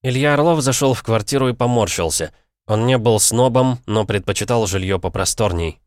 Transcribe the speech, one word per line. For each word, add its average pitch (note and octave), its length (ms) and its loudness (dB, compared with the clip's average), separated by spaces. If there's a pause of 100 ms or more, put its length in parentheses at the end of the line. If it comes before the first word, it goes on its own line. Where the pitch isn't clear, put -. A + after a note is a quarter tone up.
Илья C3+ 320 0
Орлов D#3 280 2
зашел C3 340 2
в - 80 -12
квартиру B2 460 0
и A#2 40 -2
поморщился. G2+ 800 -2 (320)
Он A2 220 0
не B2+ 100 2
был A2 220 2
снобом, B2+ 640 2
но G#2 200 0
предпочитал G2+ 600 -2
жилье F#2 320 -2
попросторней. F2+ 880 -4